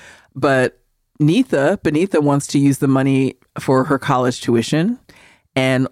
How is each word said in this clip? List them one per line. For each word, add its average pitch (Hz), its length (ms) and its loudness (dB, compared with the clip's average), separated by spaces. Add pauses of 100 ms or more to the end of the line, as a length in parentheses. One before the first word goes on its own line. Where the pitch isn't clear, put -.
(340)
But 131 460 0 (420)
Neetha, 165 600 2
Benitha 156 400 0
wants 143 240 0
to 147 120 -2
use 139 200 2
the 147 80 0
money 135 480 0 (240)
for 131 240 0
her 139 160 -2
college 127 420 -2
tuition. 151 580 -2 (560)
And 131 360 0